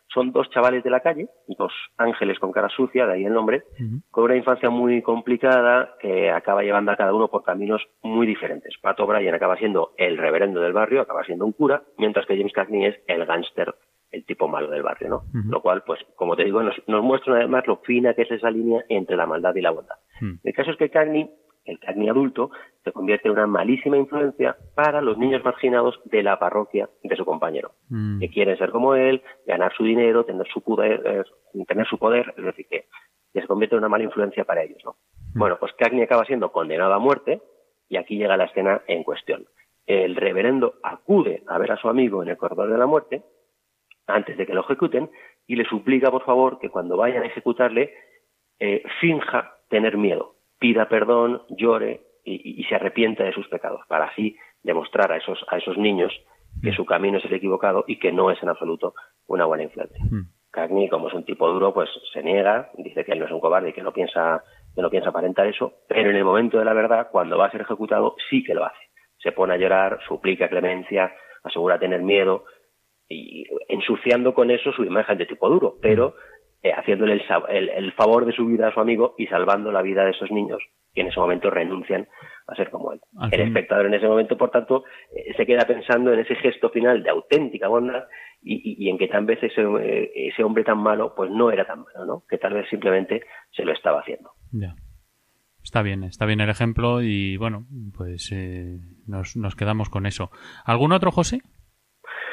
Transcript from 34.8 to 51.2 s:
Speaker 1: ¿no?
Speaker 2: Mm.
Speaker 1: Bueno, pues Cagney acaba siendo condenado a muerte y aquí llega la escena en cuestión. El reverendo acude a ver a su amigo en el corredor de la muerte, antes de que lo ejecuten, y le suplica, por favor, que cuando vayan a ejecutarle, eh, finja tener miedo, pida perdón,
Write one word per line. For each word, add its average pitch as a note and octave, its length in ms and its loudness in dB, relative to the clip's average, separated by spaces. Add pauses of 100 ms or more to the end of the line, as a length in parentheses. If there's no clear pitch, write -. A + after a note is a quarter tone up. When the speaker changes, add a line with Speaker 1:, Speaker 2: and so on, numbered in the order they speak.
Speaker 1:
¿no? - 140 -14 (360)
Speaker 2:
Mm. A2+ 60 -2
Speaker 1:
Bueno, F#2+ 180 2
pues - 200 -6
Cagney A#2+ 260 2
acaba A#2 220 4
siendo A2+ 260 -2
condenado E2+ 420 0
a G2+ 60 2
muerte C#3 420 0 (460)
y - 80 -6
aquí G#2 220 -6
llega G2+ 180 2
la F#2 100 4
escena G2 420 0
en E2+ 180 -2
cuestión. - 400 -6 (400)
El F#2 320 0
reverendo A2+ 560 0 (100)
acude D#3 640 0
a F2 120 -2
ver G#2+ 120 0
a G#2+ 60 -2
su A#2 100 -6
amigo A#2 340 2
en E2+ 60 -6
el F2 100 -4
corredor G2 320 -4
de A2+ 80 0
la B2 100 4
muerte, - 360 -2 (840)
antes G2+ 300 -2
de F#2+ 80 -4
que F#2 80 -6
lo F#2+ 120 0
ejecuten, C3 440 -2 (380)
y B2 80 -6
le A#2 80 0
suplica, B2+ 480 0
por B2+ 140 -2
favor, C3 340 2
que - 100 -8
cuando F2+ 280 -4
vayan A#2+ 260 0
a A#2 40 -4
ejecutarle, A#2+ 640 0 (640)
eh, G2+ 240 -2 (160)
finja D#3 540 -2 (160)
tener G#2+ 280 2
miedo, G2 380 0 (240)
pida A2+ 280 2
perdón, A#2+ 640 2